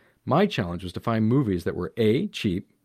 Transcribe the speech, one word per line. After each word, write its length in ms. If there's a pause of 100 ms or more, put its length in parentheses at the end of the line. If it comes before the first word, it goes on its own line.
(240)
My 220
challenge 360
was 120
to 60
find 280
movies 340
that 140
were 200
A, 300
cheap, 460 (120)